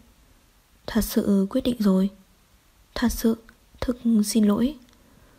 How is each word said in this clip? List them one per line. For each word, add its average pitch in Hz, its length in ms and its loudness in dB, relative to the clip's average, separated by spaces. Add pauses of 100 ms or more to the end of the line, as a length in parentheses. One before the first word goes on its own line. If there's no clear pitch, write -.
(880)
"Thật - 140 -2
sự 202 500 0
quyết 262 140 -2
định 240 140 -2
rồi?" 196 320 2 (840)
"Thật 233 180 -2
sự, 226 240 0 (440)
thực 247 160 -4 (280)
xin 214 200 2
lỗi." 226 320 0 (640)